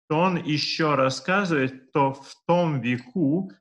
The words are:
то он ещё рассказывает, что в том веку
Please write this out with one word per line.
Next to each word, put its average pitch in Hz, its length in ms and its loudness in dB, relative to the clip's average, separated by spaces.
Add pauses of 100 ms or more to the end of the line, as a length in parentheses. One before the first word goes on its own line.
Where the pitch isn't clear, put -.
то 151 120 0
он 180 220 2
ещё 151 540 0
рассказывает, 143 920 0
что 135 240 2
в - 200 -20 (120)
том 170 340 2
веку 139 680 -2 (100)